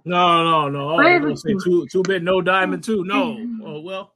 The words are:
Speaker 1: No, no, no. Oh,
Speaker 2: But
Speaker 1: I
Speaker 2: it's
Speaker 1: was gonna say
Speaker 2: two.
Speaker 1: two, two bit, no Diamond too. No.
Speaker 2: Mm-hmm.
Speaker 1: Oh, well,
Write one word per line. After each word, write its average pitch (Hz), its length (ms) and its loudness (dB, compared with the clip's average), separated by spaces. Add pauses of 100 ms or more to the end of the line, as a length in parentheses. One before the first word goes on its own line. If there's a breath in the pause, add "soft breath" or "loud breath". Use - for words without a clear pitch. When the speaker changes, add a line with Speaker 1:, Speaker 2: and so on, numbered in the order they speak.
Speaker 1:
No, 175 380 4
no, 160 260 2
no. 143 220 -4
Oh, 165 60 0
Speaker 2:
But 294 80 6
Speaker 1:
I 349 120 6
Speaker 2:
it's 294 80 -2
Speaker 1:
was - 180 -4
gonna 202 160 0
say - 60 -6
Speaker 2:
two. 175 180 2
Speaker 1:
two, 139 80 -10
two 185 120 0
bit, 185 200 -2
no 185 180 0
Diamond 185 420 0
too. 214 220 -2
No. 196 300 -2
Speaker 2:
Mm-hmm. 226 280 -10
Speaker 1:
Oh, 156 180 -12
well, 190 340 -12